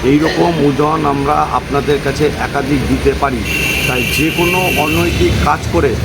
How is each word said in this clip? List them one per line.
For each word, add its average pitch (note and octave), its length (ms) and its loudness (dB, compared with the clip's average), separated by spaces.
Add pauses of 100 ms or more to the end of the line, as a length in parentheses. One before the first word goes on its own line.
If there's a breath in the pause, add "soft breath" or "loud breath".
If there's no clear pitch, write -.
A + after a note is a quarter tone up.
এই C#3 160 4
রকম D#3 460 0
উদাহরণ D3+ 400 0
আমরা C#3 280 0
আপনাদের C#3 680 -2
কাছে C#3+ 220 -2 (140)
একাধিক C3 480 -2
দিতে C3+ 320 2
পারি। C3+ 180 -2 (500)
তাই B2+ 160 0 (140)
যে D#3 200 0
কোনো F3+ 400 0
অনৈতিক E3 540 2 (140)
কাজ D3+ 140 2 (120)
করে D3+ 340 2